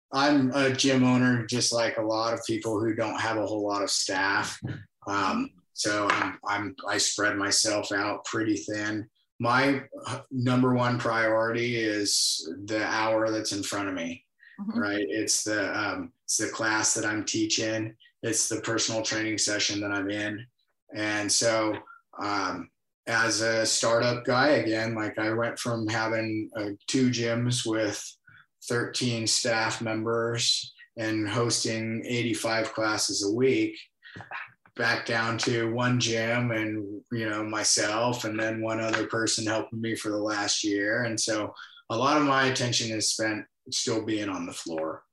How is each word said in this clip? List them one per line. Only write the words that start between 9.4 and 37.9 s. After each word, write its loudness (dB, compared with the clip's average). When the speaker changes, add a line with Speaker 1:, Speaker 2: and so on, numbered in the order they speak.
Speaker 1:
uh, -6
number 4
one 2
priority 2
is 0
the -2
hour 2
that's -2
in -4
front -4
of -4
me, -8
Speaker 2:
Mm-hmm. -4
Speaker 1:
right? 0
It's 0
the, -2
um, -4
it's 0
the -2
class 0
that -2
I'm -2
teaching. -2
It's 0
the -4
personal -2
training -2
session 0
that -4
I'm -2
in. -6
And -2
so, 2
um, -4
as 2
a 2
startup 2
guy, 4
again, 2
like, -4
I 0
went -2
from -2
having, -2
uh, -4
two 4
gyms 0
with 0
thirteen -2
staff 0
members 0
and -2
hosting -2
eighty-five -2
classes -2
a 0
week, 2
back 0
down 0
to 0
one 2
gym 0
and, -4
you -2
know, -4
myself 0